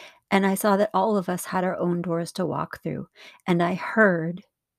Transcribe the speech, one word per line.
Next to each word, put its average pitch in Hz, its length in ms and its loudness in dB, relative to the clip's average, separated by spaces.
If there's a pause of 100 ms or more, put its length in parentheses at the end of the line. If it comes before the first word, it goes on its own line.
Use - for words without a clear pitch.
(320)
And 196 140 4
I 190 100 2
saw 202 220 2
that 202 160 2
all 208 240 2
of 185 120 -2
us 180 160 -4
had 185 180 -2
our 185 140 0
own 175 240 0
doors 170 320 -4
to 185 120 -2
walk 147 360 -6
through. 147 280 -8 (360)
And 175 160 2
I 175 140 0
heard, 175 680 0 (360)